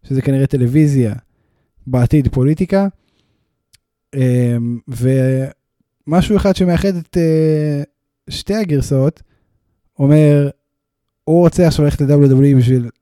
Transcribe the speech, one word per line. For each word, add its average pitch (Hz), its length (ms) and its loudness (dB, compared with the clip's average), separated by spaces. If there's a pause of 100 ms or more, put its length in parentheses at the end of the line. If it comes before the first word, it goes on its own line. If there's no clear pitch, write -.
שזה 135 180 -4
כנראה 135 260 0
טלוויזיה, 131 640 0 (760)
בעתיד 127 400 0
פוליטיקה, 165 600 0 (1300)
אה, 123 420 0 (1500)
ומשהו 180 300 0
אחד 190 180 0
שמאחד 180 400 -2
את, 170 220 -8
אה, 156 680 -2 (460)
שתי - 260 -8
הגרסאות, 143 680 -2 (760)
אומר, 147 500 4 (760)
הוא 165 160 0
רוצה 175 280 2
עכשיו 151 180 0
ללכת 151 160 -2
ל-W 143 280 4
W 135 260 4
E - 20 4
בשביל 123 320 0 (120)